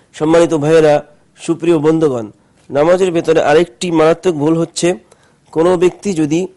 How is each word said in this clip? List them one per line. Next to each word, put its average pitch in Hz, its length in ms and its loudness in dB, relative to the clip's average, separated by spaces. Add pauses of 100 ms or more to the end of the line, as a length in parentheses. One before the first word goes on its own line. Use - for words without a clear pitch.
(120)
সম্মানিত 160 420 0
ভাইয়েরা, 151 500 2 (320)
সুপ্রিয় 165 420 -2
বন্ধুগণ, 143 520 -2 (400)
নামাজের 175 420 0
ভেতরে 160 300 0
আরেকটি 170 480 0
মারাত্মক 165 440 0
ভুল 156 240 -2
হচ্ছে, 170 400 -4 (540)
কোনো 175 240 0
ব্যক্তি 185 360 0
যদি 156 340 -2 (100)